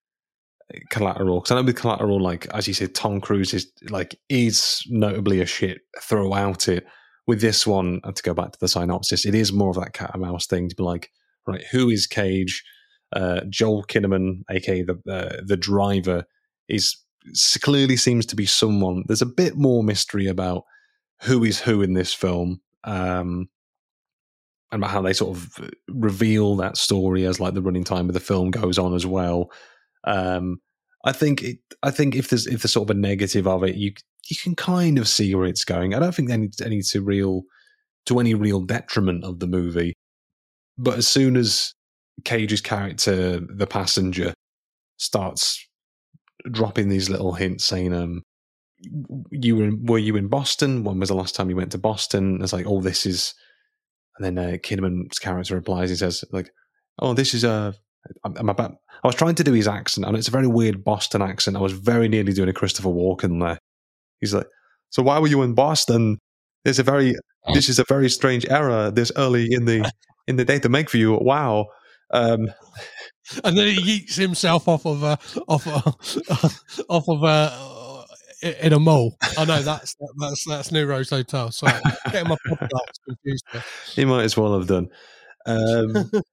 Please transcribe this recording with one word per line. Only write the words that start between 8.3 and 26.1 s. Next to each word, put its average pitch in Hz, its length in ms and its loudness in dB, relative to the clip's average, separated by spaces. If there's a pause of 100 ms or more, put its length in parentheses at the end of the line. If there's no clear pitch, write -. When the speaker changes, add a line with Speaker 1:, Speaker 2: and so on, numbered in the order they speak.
Speaker 1:
back 87 200 -6
to - 60 -18
the 95 80 0
synopsis, 87 560 -2
it 104 120 2
is 104 180 2
more 101 160 2
of 90 60 0
that - 180 -6
cat - 200 -8
and 92 100 -6
mouse 90 240 -6
thing 90 200 -2
to 85 80 -10
be 95 80 -4
like, 87 280 -4 (340)
"Right, 92 260 -8
who 123 200 2
is 104 160 0
Cage?" 95 560 -2 (520)
Uh, 90 340 -2
Joel 107 340 0
Kinnaman, 95 640 0
A 95 100 -2
K 92 200 -2
A 90 60 -2
the, 90 220 -4
uh, 92 380 -8
the 98 120 0
driver, 95 680 0 (420)
is - 300 -2 (320)
s-, - 320 2
clearly 139 360 4
seems 120 280 2
to - 100 -8
be 104 120 -2
someone. 95 580 2
There's 110 160 0
a 123 60 0
bit 175 280 0
more 127 280 4
mystery 101 440 -2
about 92 360 -4 (580)
who 120 240 2
is 104 160 0
who 107 200 2
in 92 120 2
this 92 200 0
film, 90 460 -2 (240)
um, 90 640 -4 (1200)
and 107 120 -2
about 101 80 -4
how 101 100 0
they 95 120 2
sort 95 240 -2
of - 320 -16 (180)
reveal 107 720 2